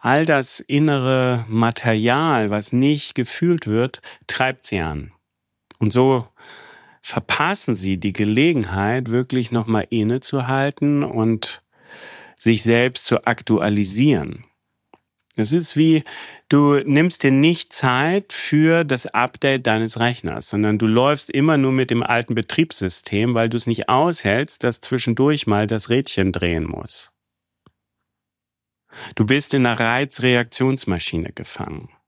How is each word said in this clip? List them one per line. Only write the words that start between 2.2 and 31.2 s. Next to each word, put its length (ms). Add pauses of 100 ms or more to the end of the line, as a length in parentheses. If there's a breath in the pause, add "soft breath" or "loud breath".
was 220
nicht 420
gefühlt 520
wird, 340 (260 loud breath)
treibt 380
sie 160
an. 320 (680)
Und 140
so 340 (760 loud breath)
verpassen 720
sie 240
die 160
Gelegenheit, 960
wirklich 400
nochmal 400
innezuhalten 1120
und 580 (720 loud breath)
sich 260
selbst 420
zu 200
aktualisieren. 1200 (880)
Das 160
ist 240
wie, 280 (440 loud breath)
du 360
nimmst 380
dir 100
nicht 400
Zeit 600
für 520
das 220
Update 600
deines 340
Rechners, 480
sondern 300
du 80
läufst 420
immer 300
nur 140
mit 180
dem 120
alten 320
Betriebssystem, 1000
weil 160
du 80
es 80
nicht 240
aushältst, 720
dass 160
zwischendurch 680
mal 200
das 240
Rädchen 420
drehen 320
muss. 480 (2000 loud breath)
Du 100
bist 300
in 120
einer 120
Reizreaktionsmaschine 1500